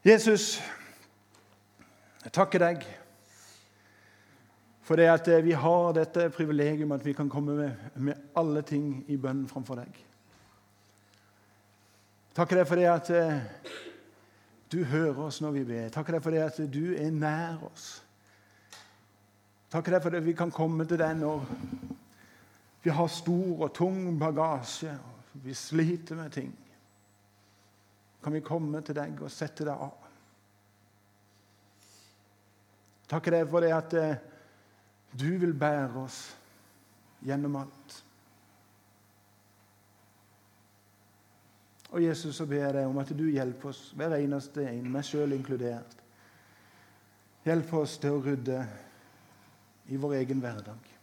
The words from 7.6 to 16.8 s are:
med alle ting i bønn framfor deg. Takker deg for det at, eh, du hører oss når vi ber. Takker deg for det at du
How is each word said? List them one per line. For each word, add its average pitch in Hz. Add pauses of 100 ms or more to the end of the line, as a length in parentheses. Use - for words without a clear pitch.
med 143 (160)
alle 151
ting 143
i 143
bønn 135
framfor 123
deg. - (2500)
Takker 180
deg 175
for 175
det 175
at, 170
eh, 165 (1300)
du 170
hører 147
oss 147
når 151
vi 139
ber. 117
Takker 156
deg 151
for 160
det 160
at 147 (120)
du 165